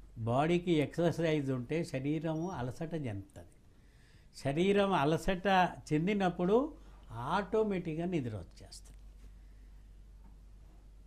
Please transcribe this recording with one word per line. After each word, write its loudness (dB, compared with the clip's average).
బాడీకి 2
ఎక్సర్సైజ్ 2
ఉంటే -2
శరీరము -2
అలసట -6
చెందుతుంది. -8
శరీరం 2
అలసట 2
చెందినప్పుడు 2
ఆటోమేటిక్‌గా -2
నిద్ర -2
వచ్చేస్తుంది. -12